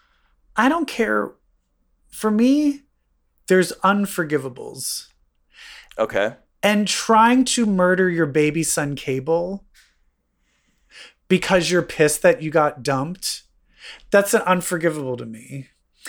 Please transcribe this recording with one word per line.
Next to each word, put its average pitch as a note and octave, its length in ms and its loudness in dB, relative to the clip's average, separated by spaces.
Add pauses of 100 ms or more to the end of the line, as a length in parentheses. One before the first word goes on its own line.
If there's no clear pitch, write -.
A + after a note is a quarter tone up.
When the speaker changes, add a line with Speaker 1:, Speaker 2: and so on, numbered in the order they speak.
(560)
Speaker 1:
I A#3 120 4
don't E4 200 0
care. G#3+ 440 -2 (800)
For - 200 -4
me, C#4 520 2 (640)
there's F#3 260 2 (120)
unforgivables. D3+ 1200 -4 (920)
Speaker 2:
Okay. A2 360 -2 (280)
Speaker 1:
And G#3 240 2
trying A#3 600 4
to A#3+ 180 0
murder F#3 460 2
your E3 160 0
baby D3+ 360 0
son D3 320 -4
Cable E3 680 -4 (1600)
because F3+ 420 2
you're F3 120 2
pissed D3+ 400 0
that E3+ 200 4
you D#3 80 -6
got D3 320 0
dumped, C#3 640 -6 (680)
that's G3+ 240 2
an G#3+ 80 2
unforgivable D#3+ 720 -2
to A#2+ 80 -12
me. A#2 440 -16 (400)